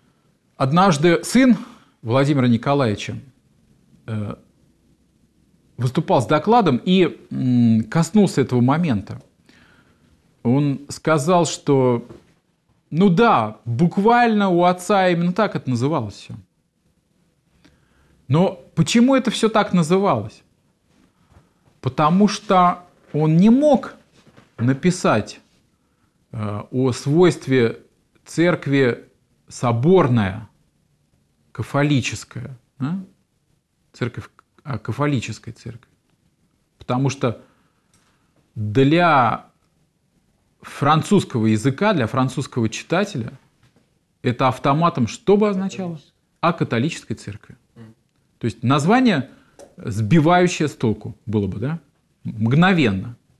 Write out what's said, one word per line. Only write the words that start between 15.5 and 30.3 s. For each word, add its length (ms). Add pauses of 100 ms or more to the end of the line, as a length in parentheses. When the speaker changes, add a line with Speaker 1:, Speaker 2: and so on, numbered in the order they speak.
Speaker 1:
это 140
называлось 440
всё». 200 (1900)
Но 340 (120)
почему 420
это 140
всё 180
так 240
называлось? 720 (1400)
Потому 480
что 560 (280)
он 260
не 120
мог 460 (600)
написать, 840 (920)
э, 380
о 220
свойстве 880 (440)
церкви 840 (400)
соборная, 1000 (1040)